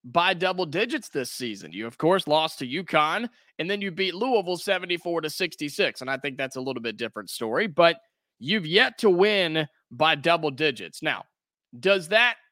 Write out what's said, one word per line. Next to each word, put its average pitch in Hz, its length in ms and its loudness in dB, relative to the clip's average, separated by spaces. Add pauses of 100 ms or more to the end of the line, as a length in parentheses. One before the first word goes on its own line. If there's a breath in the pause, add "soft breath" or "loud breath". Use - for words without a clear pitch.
by 170 300 2
double 180 320 0
digits 220 420 -2
this 131 240 -6
season. 101 400 -8
You, 104 140 -8
of 117 100 -12
course, 175 320 2
lost 156 300 0
to 135 80 -6
uconn, 165 640 0 (280 soft breath)
and 165 120 -4
then 208 100 -2
you 196 100 -4
beat 175 240 -4
Louisville 196 440 0
seventy-four 175 640 -2
to 151 80 -4
sixty-six. 151 720 -2
And 127 80 -6
I 135 80 -2
think 139 180 -6
that's 131 200 -6
a 131 40 -6
little 131 220 -6
bit 113 160 -6
different 110 320 -8
story, 123 360 -2
but 170 300 6 (440)
you've 165 260 -2
yet 226 320 2
to 220 100 4
win 180 580 4 (260)
by 156 240 2
double 156 340 2
digits. 123 540 -4
Now, 131 180 -2 (560)
does 180 300 2
that 226 260 4 (180)